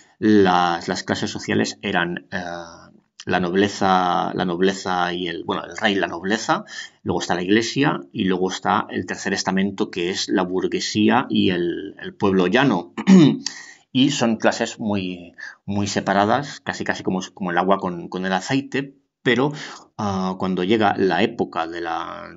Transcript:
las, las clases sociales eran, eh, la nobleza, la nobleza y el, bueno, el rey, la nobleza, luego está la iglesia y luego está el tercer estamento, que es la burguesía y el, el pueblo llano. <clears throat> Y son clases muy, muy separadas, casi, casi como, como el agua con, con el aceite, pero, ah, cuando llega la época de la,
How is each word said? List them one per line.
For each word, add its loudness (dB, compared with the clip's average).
las, 4
las -4
clases -2
sociales -2
eran, -2
eh, -6
la 0
nobleza, 2
la -2
nobleza 0
y -6
el, -8
bueno, -4
el -14
rey, 2
la 0
nobleza, -2
luego -2
está -2
la -2
iglesia 2
y -2
luego 0
está 0
el -6
tercer -6
estamento, -2
que -2
es -4
la 4
burguesía 0
y 2
el, -4
el -12
pueblo 2
llano. 2
<clears throat> 8
Y 4
son 0
clases 0
muy, -4
muy -2
separadas, 0
casi, -8
casi -4
como, -2
como -6
el 0
agua 4
con, -8
con -6
el -2
aceite, -2
pero, 2
ah, -2
cuando -2
llega 2
la 2
época -2
de -10
la, -8